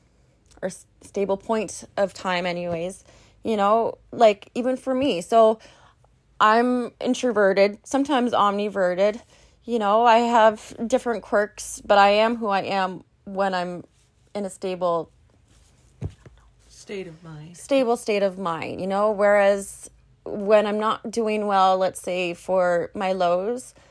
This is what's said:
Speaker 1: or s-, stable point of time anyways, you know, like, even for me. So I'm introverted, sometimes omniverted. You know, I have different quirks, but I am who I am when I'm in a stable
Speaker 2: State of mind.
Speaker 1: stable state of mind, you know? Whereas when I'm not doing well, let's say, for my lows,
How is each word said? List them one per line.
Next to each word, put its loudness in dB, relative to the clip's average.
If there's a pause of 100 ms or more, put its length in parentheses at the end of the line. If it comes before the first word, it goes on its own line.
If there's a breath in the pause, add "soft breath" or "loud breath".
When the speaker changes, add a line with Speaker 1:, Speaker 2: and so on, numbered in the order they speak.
(600 soft breath)
Speaker 1:
or -4
s-, -14 (160)
stable -4
point -6 (100)
of -2
time -4
anyways, -6 (400 soft breath)
you -2
know, 0 (140)
like, 4
even -2
for -6
me. -2
So 4 (800 soft breath)
I'm 2
introverted, 2
sometimes 0
omniverted. 0 (440 soft breath)
You -2
know, 2
I 8
have 2 (140)
different -2
quirks, -4
but 4
I 8
am 2
who -6
I 0
am -4 (220)
when -2
I'm -6 (520)
in -6
a -8
stable -4 (1600)
Speaker 2:
State -14
of -20
mind. -18
Speaker 1:
stable 0
state -2
of -2
mind, -6
you -6
know? 0
Whereas 2 (340)
when 2
I'm -4
not -4
doing -2
well, 4
let's -4
say, -4
for -2
my -4
lows, -2 (160 soft breath)